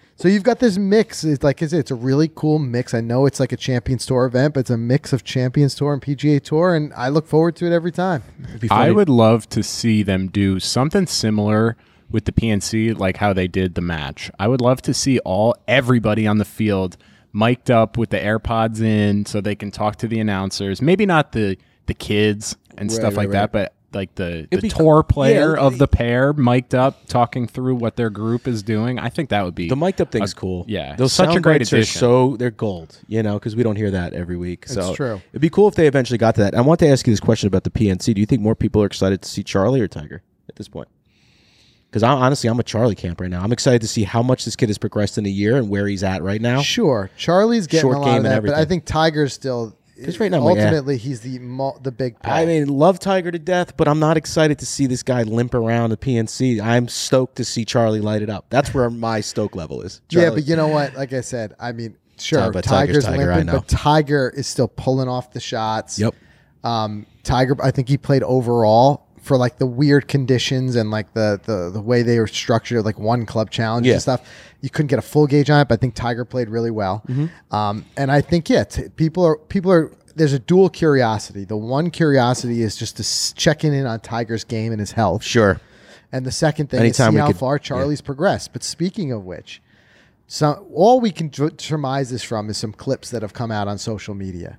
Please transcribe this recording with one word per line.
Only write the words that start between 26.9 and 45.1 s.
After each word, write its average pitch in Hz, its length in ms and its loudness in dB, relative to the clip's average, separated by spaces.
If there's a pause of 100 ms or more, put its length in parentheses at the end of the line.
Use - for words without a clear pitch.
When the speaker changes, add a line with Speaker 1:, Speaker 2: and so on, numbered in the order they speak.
Speaker 3:
talking 120 400 0
through 127 280 -2
what 117 200 -4
their 117 140 -2
group 113 380 -4
is 110 160 -4
doing. 113 340 -2
I 104 120 -4
think 151 200 -6
that 101 160 0
would 87 80 -6
be 87 160 -6
Speaker 2:
The 127 60 0
mic'd 180 260 -2
up 165 100 -2
thing's 101 200 -2
Speaker 3:
a, - 40 -14
Speaker 2:
cool. 92 320 -6
Speaker 3:
yeah, 80 280 -8
Speaker 2:
Those 123 180 2
Speaker 3:
such 180 160 2
a - 40 2
Speaker 2:
sound 175 100 2
Speaker 3:
great 156 160 4
Speaker 2:
bites 113 140 -2
are - 20 2
Speaker 3:
addition. 110 240 2
Speaker 2:
so, 127 380 4
they're 123 120 -2
gold, 95 480 -8 (100)
you 110 140 -2
know, 104 180 -2
'cause 110 160 -8
we 117 60 0
don't 110 140 2
hear 104 160 -2
that 90 220 -4
every 87 220 -6
week. 87 280 -8
Speaker 1:
It's - 100 -12
Speaker 2:
So 90 220 -2
Speaker 1:
true. 113 260 -6 (100)
Speaker 2:
it'd 127 100 -4
be 165 100 2
cool 202 160 4
if 196 80 0
they 170 100 4
eventually 127 320 2
got 113 180 4
to 113 60 2
that. 98 140 2
I 120 60 4
want 156 180 4
to 160 80 6
ask 135 180 4
you 117 80 4
this 98 60 2
question - 260 0
about 92 200 0
the 90 60 0
P 107 200 0
N 92 80 -2
C. 113 160 -2
Do 98 40 -2
you 104 60 2
think 117 160 0
more 110 140 0
people 107 260 0
are 101 60 2
excited 95 340 -2
to - 80 -16
see 101 140 -8
Charlie 117 380 0
or 95 60 -2
Tiger - 360 -14 (240)
at - 80 -20
this - 120 -14
point? - 200 -16 (1040)
'Cause 107 120 0
I, 120 80 4
honestly, 131 380 2
I'm 120 100 0
a 110 40 -2
Charlie 110 320 0
camp 87 240 -8
right 90 120 -8
now. 87 100 -6
I'm 107 100 -2
excited 123 300 2
to 110 60 -6
see 110 160 -2
how 117 180 0
much 127 240 0
this 110 100 -6
kid 113 140 0
has 101 80 -2
progressed 104 400 -4